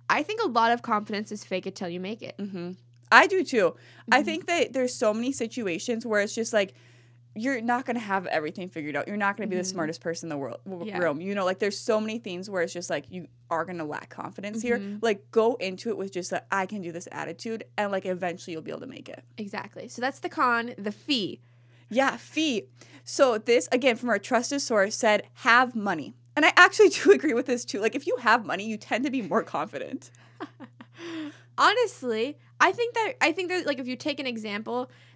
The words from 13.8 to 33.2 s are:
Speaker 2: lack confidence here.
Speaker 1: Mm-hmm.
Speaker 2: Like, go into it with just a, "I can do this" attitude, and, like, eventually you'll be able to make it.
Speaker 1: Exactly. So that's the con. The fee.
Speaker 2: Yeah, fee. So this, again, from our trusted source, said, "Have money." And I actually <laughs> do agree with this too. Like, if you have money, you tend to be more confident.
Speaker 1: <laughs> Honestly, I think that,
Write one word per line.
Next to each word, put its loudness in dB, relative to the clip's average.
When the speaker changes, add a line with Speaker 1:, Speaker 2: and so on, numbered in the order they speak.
Speaker 2:
lack -10
confidence -8
here. 0
Speaker 1:
Mm-hmm. -6
Speaker 2:
Like, -2
go 4
into -6
it -2
with -6
just -6
a, -4
"I 0
can -8
do -10
this" -10
attitude, -8
and, 0
like, -2
eventually -4
you'll -8
be -12
able -8
to -12
make -14
it. -14
Speaker 1:
Exactly. -10
So -14
that's -4
the -6
con. 0
The -6
fee. -2
Speaker 2:
Yeah, 2
fee. -2
So 4
this, 4
again, 4
from -6
our 2
trusted -2
source, 2
said, 4
"Have 4
money." -4
And 4
I 6
actually 10
<laughs> -4
do 8
agree 6
with 0
this 0
too. -6
Like, 0
if -6
you 0
have 4
money, -4
you -4
tend -4
to 0
be -2
more 2
confident. -6
Speaker 1:
<laughs> -14
Honestly, 2
I 6
think -2
that, 0